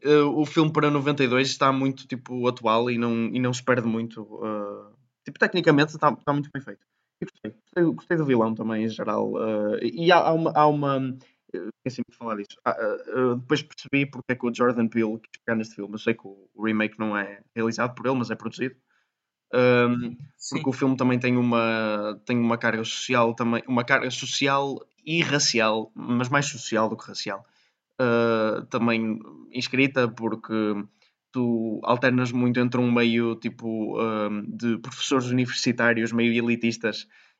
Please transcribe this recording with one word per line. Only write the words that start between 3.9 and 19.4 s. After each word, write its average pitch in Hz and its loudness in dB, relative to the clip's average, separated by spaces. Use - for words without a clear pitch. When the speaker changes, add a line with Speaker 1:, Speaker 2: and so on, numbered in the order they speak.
Speaker 1:
Eh, 104 -8
tipo, 147 -16
tecnicamente 160 4
está, 156 2
está 143 -2
muito 143 -2
bem 131 -10
feito. 101 -16
Eu - -8
gostei, - -14
gostei, 170 2
gostei - -4
do 160 2
vilão 113 2
também, 110 -2
em 113 0
geral. 107 -4
Eh, - -4
e 170 0
há, 175 8
há 160 4
uma, 165 0
há 151 6
uma, 139 0
eh, 92 -8
esqueci-me - -8
de - -20
falar 113 -6
disso. 101 -12
Ah, 117 0
eh, 107 -4
eh, 123 0
depois 135 0
percebi 139 -4
porque 127 -6
é - 0
que 123 -6
o 120 -2
Jordan 120 2
Peele 113 -2
quis - -20
pegar 117 -2
neste 110 -6
filme. 101 -10
Eu 110 -8
sei 117 -2
que 113 -20
o, 98 -20
o 104 -10
remake 107 0
não 107 -2
é 101 -6
realizado 117 -2
por 113 -6
ele, 131 2
mas 113 -2
é - -4
produzido. 120 -8